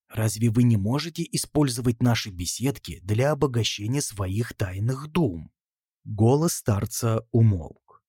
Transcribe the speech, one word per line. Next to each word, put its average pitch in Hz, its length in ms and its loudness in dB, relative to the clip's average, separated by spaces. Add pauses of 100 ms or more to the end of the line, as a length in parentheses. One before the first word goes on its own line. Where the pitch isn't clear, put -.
разве 110 400 0
вы 117 140 4
не 117 140 6
можете 143 540 -4
использовать 123 720 0
наши 120 280 2
беседки 90 720 -6
для 110 280 0
обогащения 127 720 -2
своих 101 520 -4
тайных 113 560 -4
дум? 120 420 -2 (540)
Голос 117 480 2
старца 110 800 -2
умолк, 107 760 0